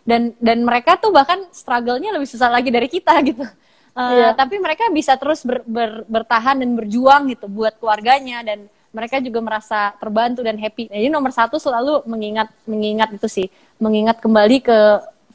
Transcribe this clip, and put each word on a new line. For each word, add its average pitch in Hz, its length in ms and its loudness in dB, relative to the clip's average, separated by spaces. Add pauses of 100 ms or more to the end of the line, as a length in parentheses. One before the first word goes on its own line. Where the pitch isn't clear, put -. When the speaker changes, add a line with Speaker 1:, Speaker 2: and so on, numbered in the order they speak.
Speaker 1:
Dan, 233 320 0
dan 233 240 0
mereka 240 400 2
tuh 440 80 2
bahkan 349 400 4
struggle-nya 247 640 -4
lebih 277 160 -4
susah 247 160 0
lagi 247 240 0
dari 240 160 0
kita 320 260 0 (140)
gitu. 254 160 -4 (560)
Eh, 247 140 -2 (100)
Speaker 2:
Iya. 226 160 2
Speaker 1:
tapi 320 240 -2
mereka 330 320 -2
bisa 269 240 0
terus 302 240 -4
ber-, 240 240 -6
ber-, 220 400 -6
bertahan 233 560 -2
dan 240 160 -2
berjuang 254 560 4
gitu 202 160 -14
buat 220 320 -4
keluarganya, 233 640 0
dan 208 240 -8 (240)
mereka 226 240 -6
juga 233 240 -4
merasa 214 560 -4
terbantu 233 480 -2
dan 220 160 -2
happy. 220 320 -8
Jadi 220 160 0
nomor 277 240 -2
satu 233 240 0
selalu 269 480 -2
mengingat, 220 420 -4 (220)
mengingat 214 480 -2
itu - 80 -6
sih, 190 200 -4 (360)
mengingat 220 400 0
kembali 226 400 4
ke 233 160 4 (560)